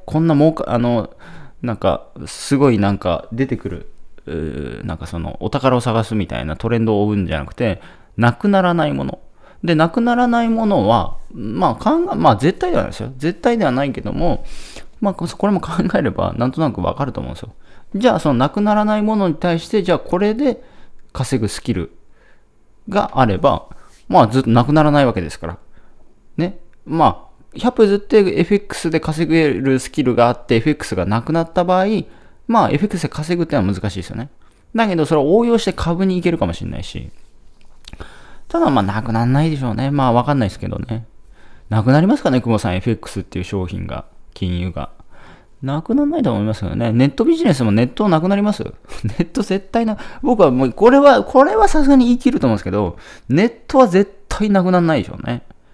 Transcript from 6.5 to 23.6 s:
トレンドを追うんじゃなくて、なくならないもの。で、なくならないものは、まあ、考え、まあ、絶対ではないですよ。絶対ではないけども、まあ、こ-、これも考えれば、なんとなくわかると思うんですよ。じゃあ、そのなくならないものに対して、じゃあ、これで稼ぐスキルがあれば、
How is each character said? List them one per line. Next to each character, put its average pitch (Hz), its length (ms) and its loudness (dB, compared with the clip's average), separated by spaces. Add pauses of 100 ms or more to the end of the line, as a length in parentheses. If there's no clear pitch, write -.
ト - 120 -6
レ 117 120 0
ン 113 60 0
ド 110 100 2
を 101 80 2
追 107 80 0
う 104 60 0
ん 92 100 -2
じ 78 80 -4
ゃ 76 40 -2
な 71 60 -8
く - 80 -14
て、 110 260 -4 (380)
な 120 160 4
く - 140 -4
な 196 160 2
ら 175 100 2
な 160 140 0
い 143 60 -4
も 135 100 -6
の。 - 160 -8 (440)
で、 165 120 2
な 160 140 4
く 240 120 -2
な 240 140 2
ら 247 120 2
な 233 160 2
い 226 60 0
も 226 160 0
の 185 220 2
は、 - 300 2 (140)
ま 113 400 -2
あ、 - 40 -4
考 339 360 0
え、 220 40 -4
ま 160 160 4
あ、 - 60 4
絶 156 200 0
対 359 140 -2
で - 60 0
は 110 60 0
な - 60 -6
い - 20 -12
で - 60 -14
す 107 60 -8
よ。 117 140 -10
絶 151 220 -6
対 240 200 0
で 196 60 0
は 135 60 0
な 131 140 -2
い 139 60 -4
け 117 100 -8
ど - 120 -6
も、 - 320 0 (540)
ま 202 120 0
あ、 - 20 -2
こ-、 170 140 -6
こ - 200 -2
れ 208 60 2
も 180 80 0
考 160 120 -8 (220)
え 185 60 2
れ 131 80 -2
ば、 87 260 -4
な 117 120 -2
ん 131 40 -4
と 160 80 -8
な 151 120 0
く - 100 -6
わ - 140 -2
か 143 100 -4
る 127 60 -8
と - 80 -8
思 127 100 -8
う - 40 -10
ん - 20 -12
で - 40 -16
す - 40 -16
よ。 117 100 -18 (400)
じ 226 160 2
ゃ - 60 2
あ、 160 40 0
そ 156 100 -2
の 131 60 2
な 131 140 2
く 208 120 -4
な 208 120 2
ら 208 100 2
な 214 140 0
い 208 60 -2
も 214 120 0
の 202 120 0
に 160 80 -2
対 170 240 -2
し - 80 -14
て、 208 160 -2
じ 180 80 0
ゃ 160 40 4
あ、 - 40 0
こ - 180 -4
れ 208 160 0
で 254 300 -2 (500)
稼 131 260 -2
ぐ 107 100 -2
ス - 120 -10
キ 113 140 -2
ル 87 160 -6 (960)
が - 300 -2
あ 131 80 6
れ 95 100 2
ば、 107 300 0 (400)